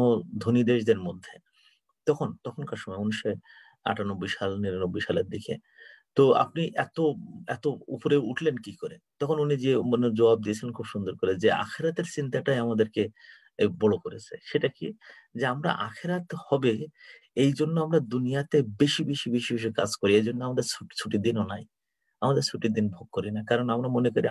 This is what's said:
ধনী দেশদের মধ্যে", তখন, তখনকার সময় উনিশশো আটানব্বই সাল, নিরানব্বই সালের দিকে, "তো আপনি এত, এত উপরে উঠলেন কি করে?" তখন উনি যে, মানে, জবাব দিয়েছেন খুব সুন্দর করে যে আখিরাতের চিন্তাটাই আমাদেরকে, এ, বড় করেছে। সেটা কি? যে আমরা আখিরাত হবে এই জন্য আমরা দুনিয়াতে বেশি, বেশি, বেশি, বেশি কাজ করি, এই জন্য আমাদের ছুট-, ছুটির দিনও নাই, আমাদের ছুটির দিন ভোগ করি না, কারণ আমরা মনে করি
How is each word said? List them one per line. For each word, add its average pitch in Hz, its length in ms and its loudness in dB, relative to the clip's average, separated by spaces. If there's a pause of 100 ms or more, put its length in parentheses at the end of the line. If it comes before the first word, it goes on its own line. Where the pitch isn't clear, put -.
(380)
ধনী 120 260 4
দেশদের 113 360 4
মধ্যে", 90 340 -10 (720)
তখন, 147 220 0 (140)
তখনকার 120 340 -8
সময় 95 220 -10
উনিশশো 107 300 -2 (560)
আটানব্বই 101 440 -4
সাল, 98 280 -4
নিরানব্বই 95 440 -2
সালের 95 280 0
দিকে, - 240 -8 (600)
"তো 139 80 8 (100)
আপনি 147 300 2 (120)
এত, - 220 -4 (500)
এত 127 180 -8 (220)
উপরে 143 300 2
উঠলেন 127 400 -2
কি 107 160 -12
করে?" 82 220 -12 (220)
তখন 151 220 0
উনি 147 180 2
যে, 131 140 2 (120)
মানে, 123 300 2
জবাব 113 280 6
দিয়েছেন 107 300 -4
খুব 117 140 -8
সুন্দর 95 300 -6
করে 92 200 0
যে 98 160 4
আখিরাতের 151 640 -2
চিন্তাটাই 135 440 -2
আমাদেরকে, 110 460 2 (560)
এ, 107 60 4 (140)
বড় 104 180 4
করেছে। - 360 -12 (100)
সেটা 143 240 -2
কি? 151 200 -6 (480)
যে 120 100 -2
আমরা 143 340 -2
আখিরাত 175 580 -6
হবে 131 360 2 (640)
এই 139 160 4
জন্য 156 280 0
আমরা 156 180 4
দুনিয়াতে 127 580 0 (200)
বেশি, 147 260 4
বেশি, 139 260 -4
বেশি, 120 240 0
বেশি 113 200 -2
কাজ 104 220 0
করি, 101 200 2
এই 110 80 6
জন্য 120 200 -2
আমাদের 127 240 -2
ছুট-, - 280 -10
ছুটির 107 260 -2
দিনও 110 220 0
নাই, 95 200 -6 (580)
আমাদের 139 220 2
ছুটির 117 300 -2
দিন 107 160 2
ভোগ - 220 -12
করি 104 200 -4
না, 107 120 -4
কারণ 120 260 0
আমরা 123 200 0
মনে 123 200 2
করি 113 220 0